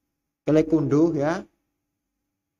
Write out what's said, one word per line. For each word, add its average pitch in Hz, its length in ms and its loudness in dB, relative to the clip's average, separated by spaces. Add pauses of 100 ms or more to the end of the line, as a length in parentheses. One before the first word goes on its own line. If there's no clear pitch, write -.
(440)
Klik 156 260 2
unduh 156 460 0
ya. 156 260 -4 (1200)